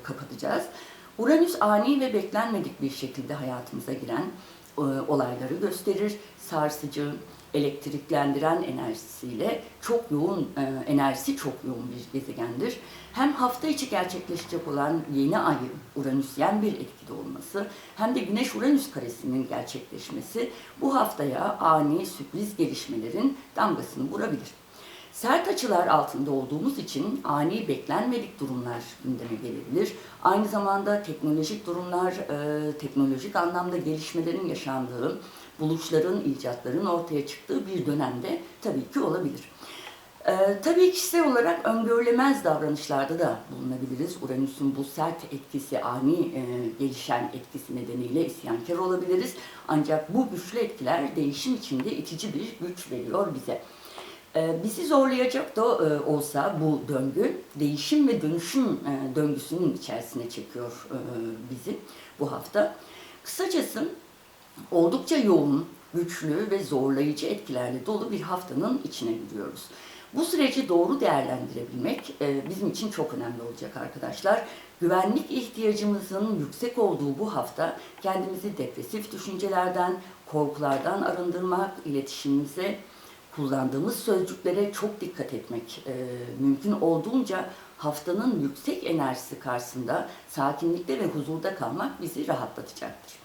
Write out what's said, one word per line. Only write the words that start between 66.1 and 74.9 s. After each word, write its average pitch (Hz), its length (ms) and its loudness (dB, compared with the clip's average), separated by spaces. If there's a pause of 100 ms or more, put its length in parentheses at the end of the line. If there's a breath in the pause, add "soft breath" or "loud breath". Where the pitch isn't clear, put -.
ve 185 120 0
zorlayıcı 139 640 2
etkilerle 127 580 -4
dolu 214 260 -2
bir 175 100 -2
haftanın 180 640 0
içine - 280 -4
giriyoruz. 101 540 -6 (480 loud breath)
Bu 311 120 2
süreci 269 440 2
doğru 180 300 6
değerlendirebilmek, 127 1200 0
e, 139 280 0
bizim 190 200 -2
için 214 220 -4
çok 151 220 -2
önemli 120 280 -6
olacak 117 360 -10
arkadaşlar. 135 680 0 (360 loud breath)
Güvenlik 185 500 4